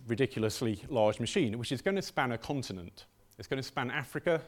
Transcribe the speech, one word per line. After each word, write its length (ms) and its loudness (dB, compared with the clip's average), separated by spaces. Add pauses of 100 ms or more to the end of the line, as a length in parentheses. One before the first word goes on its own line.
ridiculously 840 0
large 300 4
machine, 380 2
which 140 -4
is 100 -2
gonna 200 0
span 300 0
a 60 -2
continent. 680 -6 (320)
It's 100 -12
gonna 160 -2
span 280 -2
Africa, 560 0